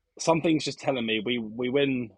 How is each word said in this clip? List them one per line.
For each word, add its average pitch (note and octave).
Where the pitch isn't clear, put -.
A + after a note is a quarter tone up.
something's E3
just -
telling B2
me A2
we, B2
we A#2
win C3